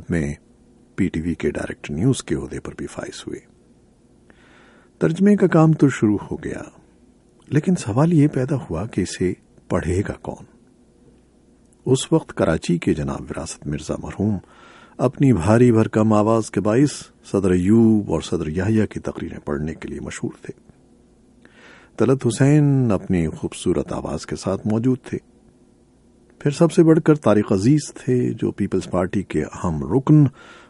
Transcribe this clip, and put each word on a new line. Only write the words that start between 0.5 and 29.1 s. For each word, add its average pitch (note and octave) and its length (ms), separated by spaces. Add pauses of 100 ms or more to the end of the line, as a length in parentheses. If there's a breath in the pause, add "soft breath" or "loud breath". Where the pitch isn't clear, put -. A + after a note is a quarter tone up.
پی F#2+ 120
ٹی E2 120
وی E2 140
کے - 160
ڈائریکٹر - 440
نیوز A#2 280
کے - 120
عہدے C2+ 260
پر - 180
بھی C#2 80
فائز - 400
ہوئے۔ - 140 (1600 soft breath)
ترجمے F3+ 380
کا G3 100
کام D#3+ 260
تو D3+ 160
شروع G#2 300 (120)
ہو - 60
گیا، - 260 (840)
لیکن D#3+ 260
سوال C#3+ 380
یہ D3 160
پیدا C3 280
ہوا F2+ 300
کہ A2+ 140
اسے F2+ 320 (360)
پڑھے F2 400
گا - 40 (100)
کون؟ - 220 (1400)
اس C3+ 260
وقت D#3+ 220
کراچی E2+ 440
کے F2 160
جناب C#2 260
وراثت - 460
مرزا D2 320
مرحوم F#2 380 (600 loud breath)
اپنی C3 360
بھاری A2 400
بھرکم A2 400
آواز A2 380
کے G2+ 100
باعث A#2+ 320 (380)
صدر F#2+ 200
ایوب G#2 600
اور D#2+ 80
صدر D#2+ 260
یحییٰ G2 440
کی - 100
تقریریں - 440
پڑھنے D2 300
کے - 140
لیے C#2+ 120
مشہور - 300 (120)
تھے۔ - 100 (1400 loud breath)
طلعت B2+ 300
حسین C3+ 640
اپنی F2 360
خوبصورت E2 640
آواز D2+ 340
کے - 100
ساتھ G2 300
موجود A2+ 380
تھے۔ - 140 (1200)
پھر D3 120
سب E3 220
سے F3 100
بڑھ D#3+ 220
کر D#3 100
طارق G#2+ 380
عزیز A#2+ 420
تھے B2 380
جو G#2+ 180
پیپلز F#2+ 400
پارٹی F#2 320